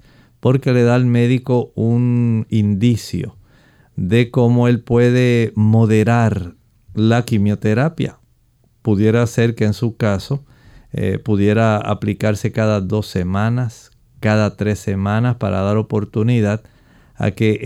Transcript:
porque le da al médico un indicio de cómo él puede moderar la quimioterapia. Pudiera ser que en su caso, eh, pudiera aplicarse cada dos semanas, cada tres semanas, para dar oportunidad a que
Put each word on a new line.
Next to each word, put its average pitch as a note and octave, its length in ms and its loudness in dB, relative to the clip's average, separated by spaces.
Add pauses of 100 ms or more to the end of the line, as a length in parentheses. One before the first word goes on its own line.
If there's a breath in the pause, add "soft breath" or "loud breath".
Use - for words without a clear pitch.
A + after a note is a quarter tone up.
(400 soft breath)
porque C3 340 2
le B2 100 4
da A#2+ 100 4
al B2+ 120 2
médico B2 720 0
un A#2 760 0
indicio G#2 880 -2 (580 soft breath)
de A2+ 340 0
cómo A#2+ 380 2
él A#2+ 120 2
puede A#2+ 760 2
moderar G#2+ 1000 2 (380)
la A2+ 320 2
quimioterapia. G#2+ 920 -2 (640)
Pudiera A2 420 2
ser A#2 300 -2
que A2 100 -2
en G#2+ 80 0
su A2+ 240 -4
caso, A2 460 -4 (480 soft breath)
eh, G2 260 -4
pudiera G#2+ 600 0
aplicarse G#2 760 -4
cada G#2+ 300 0
dos G2+ 260 -4
semanas, G#2+ 840 -4 (280)
cada G#2+ 360 0
tres G#2 240 -2
semanas, G#2+ 560 -2
para G2 240 -4
dar G2 160 0
oportunidad G#2+ 880 -2 (520 soft breath)
a G#2+ 160 -2
que G#2+ 340 0